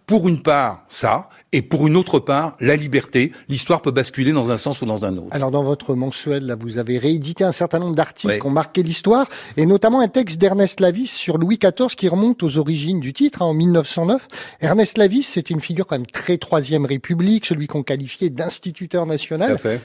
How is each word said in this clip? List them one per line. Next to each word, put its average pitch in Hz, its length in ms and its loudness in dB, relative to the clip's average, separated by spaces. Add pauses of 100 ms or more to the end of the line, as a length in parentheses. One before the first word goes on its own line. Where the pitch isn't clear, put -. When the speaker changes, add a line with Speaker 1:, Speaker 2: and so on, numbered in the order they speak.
Speaker 1:
pour 190 200 4
une 160 140 2
part, 135 480 0
ça, 120 400 -2 (240)
et 139 80 2
pour 151 260 0
une 151 80 4
autre 180 240 4
part, 147 400 -2
la 147 160 2
liberté. 131 560 0 (160)
L'histoire 139 340 0
peut 143 100 0
basculer 131 420 0
dans 123 180 0
un 113 60 0
sens 139 240 -6
ou 127 40 -4
dans 107 200 -2
un 95 120 -4
autre. 90 140 -12
Speaker 2:
Alors, 135 200 -2
dans 143 120 0
votre 139 320 -2
mensuel, 135 500 -4
là, 123 100 -6
vous 113 220 -8
avez 123 200 -2
réédité 156 480 -2
un 175 80 0
certain 170 260 -2
nombre 175 160 -2
d'articles 165 380 -2
Speaker 1:
Oui. 107 60 -2
Speaker 2:
qui 123 60 -8
ont 139 60 -2
marqué 156 320 0
l'histoire, 208 440 2 (280)
et 156 100 2
notamment 220 360 4
un 226 80 2
texte 185 280 -2
d'Ernest 196 440 2
Lavis 190 260 2
sur - 300 -4
Louis 185 200 2
quatorze 233 380 2
qui 185 140 0
remonte 208 340 2
aux 147 140 0
origines 160 420 0
du 135 140 -6
titre, - 280 0
hein, 175 40 2
en 160 80 2
mille 170 180 4
neuf 165 160 4
cent 165 180 -2
neuf. 240 220 0 (320)
Ernest 185 380 2
Lavis, 214 260 4
c'est - 260 -4
une 156 120 -2
figure 175 260 -4
quand 151 80 -2
même 123 100 -6
très - 320 -4
Troisième 151 480 0
République, 170 600 0
celui 151 220 -4
qu'on 147 160 -6
qualifiait 139 460 -4
d'instituteur 165 760 -6
national. 160 460 -2
Speaker 1:
Tout - 40 0
à - 20 -4
fait. 117 280 -4